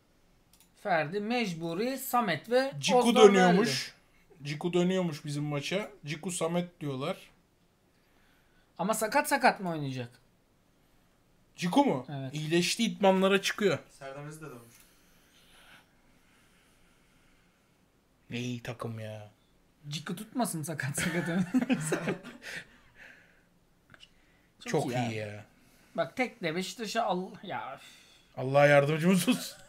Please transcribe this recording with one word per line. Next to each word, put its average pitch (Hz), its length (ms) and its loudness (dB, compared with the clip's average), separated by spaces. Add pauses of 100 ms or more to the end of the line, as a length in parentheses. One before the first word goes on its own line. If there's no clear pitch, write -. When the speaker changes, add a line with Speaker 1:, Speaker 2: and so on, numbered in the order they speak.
(840)
Speaker 1:
Ferdi, 170 380 0
Mecburi, 208 760 -2
Samet 220 520 -2
ve 262 300 2
Speaker 2:
Ciku 220 180 4
Speaker 1:
Ozdorvelli. 240 300 10
Speaker 2:
dönüyormuş. 185 680 4 (480)
Ciku 151 300 -6
dönüyormuş 175 520 0
bizim 147 200 -4
maça. 147 460 -4 (160)
Ciku, 165 240 -8
Samet 175 500 -4
diyorlar. 143 360 -6 (1600)
Speaker 1:
Ama 202 160 0
sakat 226 340 0
sakat 247 320 4
mı 185 100 -4
oynayacak? 135 380 -6 (1500)
Speaker 2:
Ciku 180 280 2
mu? 147 260 0
Speaker 1:
Evet. 135 240 -10
Speaker 2:
İyileşti, 170 500 0
idmanlara 190 580 4
çıkıyor. - 360 0 (120)
Speaker 3:
Serdar 139 360 -14
Aziz 156 160 -16
de 151 40 -14
dönmüş. 117 280 -20 (3500)
Speaker 2:
Ne 120 100 -8
iyi 123 220 -6
takım 117 360 -10
ya. 107 320 -12 (580)
Speaker 1:
Ciku 175 280 -8
tutmasın 180 460 -6
sakat 143 380 -6
sakat. 170 260 -2
<laughs> 175 180 0 (3250)
Speaker 2:
Çok 240 100 -12 (120)
Speaker 1:
Çok 135 40 -4
iyi 123 80 -4
Speaker 2:
iyi 127 140 -2
Speaker 1:
abi. 113 60 -6
Speaker 2:
ya. 104 300 -10 (500)
Speaker 1:
Bak 156 220 -6
tek 240 260 -6
de 160 120 -2
Beşiktaş'a 202 500 -4
al-, 190 260 -2 (120)
ya 131 320 -8
üf. - 80 -18 (540)
Speaker 2:
Allah 135 300 4
yardımcımız 156 600 4
olsun. - 300 -2 (100)